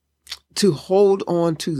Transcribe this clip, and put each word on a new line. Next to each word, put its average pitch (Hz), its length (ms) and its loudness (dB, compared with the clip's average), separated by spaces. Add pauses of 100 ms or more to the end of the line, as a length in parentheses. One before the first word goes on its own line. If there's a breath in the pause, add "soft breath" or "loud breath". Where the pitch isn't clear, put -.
(560)
to 202 160 2
hold 196 560 2
on 170 300 0
to 165 220 -6